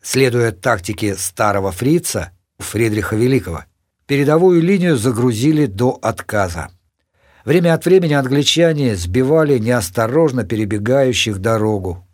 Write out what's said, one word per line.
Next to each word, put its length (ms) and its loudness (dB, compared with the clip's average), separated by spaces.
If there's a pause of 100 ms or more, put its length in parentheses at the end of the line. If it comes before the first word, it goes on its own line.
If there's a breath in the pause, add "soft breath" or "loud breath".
Следуя 520 0
тактике 640 -2
старого 560 -2
фрица, 580 -2 (280)
Фридриха 580 -2
Великого, 480 0 (420)
передовую 560 4
линию 340 2
загрузили 720 2
до 340 -2
отказа. 680 -4 (760 soft breath)
Время 300 0
от 120 -4
времени 260 4
англичане 840 0
сбивали 640 2
неосторожно 840 0
перебегающих 960 -2
дорогу. 720 -2